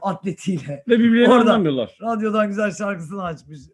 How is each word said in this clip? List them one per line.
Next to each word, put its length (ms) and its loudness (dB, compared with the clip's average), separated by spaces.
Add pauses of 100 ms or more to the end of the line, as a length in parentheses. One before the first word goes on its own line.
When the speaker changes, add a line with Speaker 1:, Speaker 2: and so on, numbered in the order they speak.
Speaker 1:
atletiyle. 840 -8
Speaker 2:
Ve 120 2
birbirlerini 340 6
Speaker 1:
Orada 200 6
Speaker 2:
anlamıyorlar. 480 -2
Speaker 1:
radyodan 460 -2
güzel 240 -4
şarkısını 520 -8
açmış. 360 -12 (140)